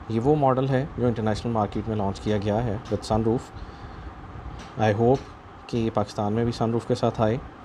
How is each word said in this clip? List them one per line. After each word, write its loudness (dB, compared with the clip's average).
ये 0
वो 4
model 4
है 0
जो 4
international 0
market 0
में -2
launch 0
किया 0
गया 0
है -2
with -2
sunroof। 2
I 4
hope 4
कि -2
ये 0
पाकिस्तान 0
में 2
भी 2
sunroof 0
के 2
साथ 0
आए, 2